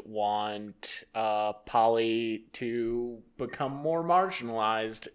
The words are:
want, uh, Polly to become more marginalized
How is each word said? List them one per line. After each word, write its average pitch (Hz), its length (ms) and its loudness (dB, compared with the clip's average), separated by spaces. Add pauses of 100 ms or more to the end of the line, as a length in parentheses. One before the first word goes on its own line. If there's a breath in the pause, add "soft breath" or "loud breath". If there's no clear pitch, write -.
want, 104 1000 -4 (100)
uh, 107 380 2
Polly 113 1040 2
to 117 680 -4 (160)
become 135 340 -4
more 160 300 -2
marginalized 113 1120 2